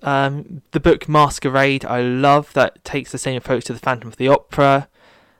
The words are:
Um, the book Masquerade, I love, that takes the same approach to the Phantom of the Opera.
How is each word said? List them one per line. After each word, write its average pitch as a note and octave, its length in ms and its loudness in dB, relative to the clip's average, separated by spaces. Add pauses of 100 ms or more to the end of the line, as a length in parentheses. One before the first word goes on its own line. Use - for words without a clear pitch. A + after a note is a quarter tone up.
Um, C#3 580 -4 (100)
the D#3 80 -2
book - 300 2
Masquerade, C#3 760 0
I B2 180 -4
love, C#3 520 0
that - 320 -2
takes C3+ 260 -8
the C3 60 -8
same C3 180 -6
approach B2 300 -4
to B2 80 -8
the A#2 60 -14
Phantom A#2+ 280 -4
of A2 100 -18
the B2+ 100 -2
Opera. C#3 600 2 (520)